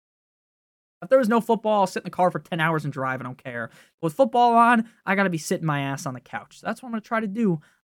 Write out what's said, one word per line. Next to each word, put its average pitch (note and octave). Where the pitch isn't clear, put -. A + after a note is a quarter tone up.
If F3+
there C4
was B3+
no A#3
football, G#3+
I'll F#3+
sit -
in -
the F#3
car F3+
for F3
ten E3
hours D#3+
and C#3+
drive. C3
I C3
don't B2+
care. A#2+
With E3
football A#3+
on, A#3
I G3
gotta G3
be E3+
sitting D3+
my C#3+
ass C#3
on C3
the B2
couch. -
So -
that's A3
what C4
I'm A#3
gonna A3
try A3+
to A3+
do F#3+